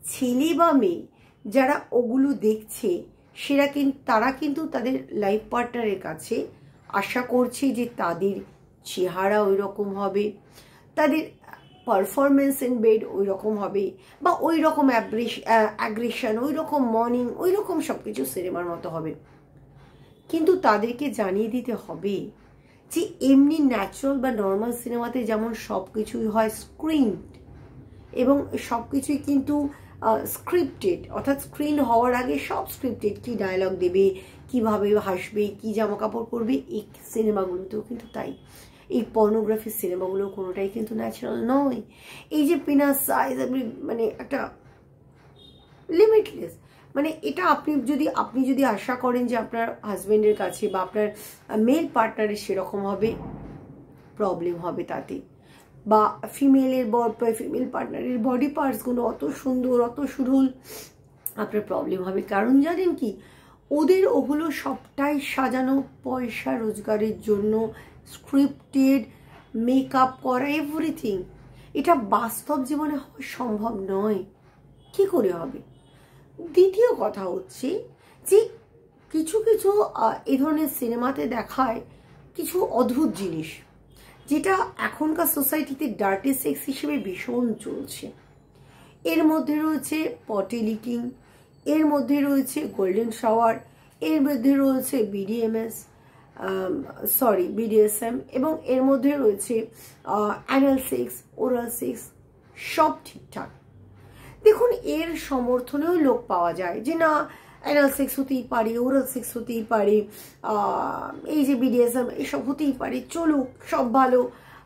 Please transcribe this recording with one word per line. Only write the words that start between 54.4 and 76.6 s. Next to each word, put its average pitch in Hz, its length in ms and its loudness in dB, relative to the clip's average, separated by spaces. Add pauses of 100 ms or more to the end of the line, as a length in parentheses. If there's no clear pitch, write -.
হবে 170 280 -6
তাতে। - 380 -10 (640)
বা 214 320 6 (140)
ফিমেলের 262 520 6
ব-, 226 280 2 (240)
ফিমেল 254 320 -4
পার্টনারের 247 480 -4
বডি 247 300 2
পার্টসগুলো 247 560 -2
অত 226 220 -2
সুন্দর, 254 560 0
অত 240 240 -2
সুডোল, 269 440 2 (840)
আপনার 208 260 -2
প্রবলেম 185 420 -4
হবে। 190 180 -2
কারণ 226 400 4
জানেন 339 340 2
কি, 214 220 -4 (540)
ওদের 190 360 6
ওগুলো 294 440 2
সবটাই - 720 -2
সাজানো 262 600 0 (200)
পয়সা 254 540 -4
রোজগারের 214 640 -2
জন্য, 214 520 0 (340)
স্ক্রিপ্টেড, 269 960 2 (520)
মেকআপ 262 640 2
করা, 254 260 0
এভরিথিং। 285 760 -2 (500)
এটা 330 220 4
বাস্তব 240 680 -2
জীবনে 294 320 -4
হওয়া - 260 -12
সম্ভব 214 680 -6
নয়। 196 340 0 (720)
কি 392 120 4
করে 220 260 2
হবে? 170 280 -10 (800)
দ্বিতীয় 381 580 4